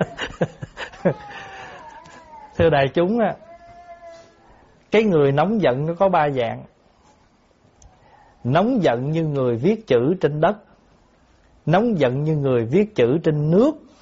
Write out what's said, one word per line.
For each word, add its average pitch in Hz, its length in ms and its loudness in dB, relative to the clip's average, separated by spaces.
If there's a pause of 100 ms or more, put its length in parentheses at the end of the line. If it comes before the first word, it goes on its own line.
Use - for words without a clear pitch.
(1040)
<laughs> 175 80 0 (1400)
Thưa 165 140 4
đại 139 240 2
chúng 185 240 0
á, 196 160 0 (1600)
cái 220 140 2
người 151 280 4
nóng 185 280 0
giận 139 260 0
nó 165 80 -4
có 196 140 2
ba 160 220 2
dạng. 123 320 -4 (1800)
Nóng 185 380 0
giận 131 280 0
như 160 140 -2
người 131 320 0
viết 202 300 -2
chữ 127 340 2
trên 151 200 -2
đất, 196 160 2 (1120)
nóng 196 320 2
giận 135 240 0
như 156 140 -2
người 127 280 0
viết 196 300 0
chữ 127 300 2
trên 151 260 0
nước, 240 220 4 (300)